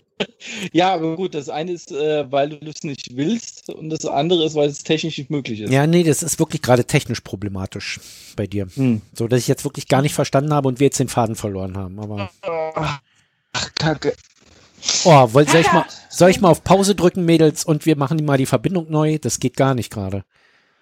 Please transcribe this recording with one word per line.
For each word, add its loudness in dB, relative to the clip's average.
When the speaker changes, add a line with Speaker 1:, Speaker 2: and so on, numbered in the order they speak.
Speaker 1:
Ja, 2
aber -4
gut, -6
das -8
eine -6
ist, -14
äh, -2
weil 0
du -14
es -18
nicht -10
willst -4
und -12
das -6
andere 0
ist, -4
weil 2
es -12
technisch -2
nicht -12
möglich -6
ist. -4
Speaker 2:
Ja, 4
nee, 4
das 2
ist -6
wirklich -2
gerade 4
technisch -2
problematisch -10
bei -4
dir. -6
Speaker 1:
Hm. 0
Speaker 2:
So, -4
dass 2
ich -6
jetzt -2
wirklich -10
gar 2
nicht 0
verstanden 0
habe 0
und -6
wir 4
jetzt 0
den 0
Faden -2
verloren -6
haben, -10
aber -8
Speaker 1:
Ach, -6
Kacke. -2
Speaker 2:
Oh, 8
woll-, 6
soll 6
ich 4
mal, 4
Speaker 3:
Kacke. -8
Speaker 2:
soll 6
ich 2
mal 6
auf 4
Pause 4
drücken, 2
Mädels, 4
und 0
wir 2
machen -2
mal 2
die 2
Verbindung -2
neu? 0
Das -4
geht -2
gar 2
nicht -6
gerade. -6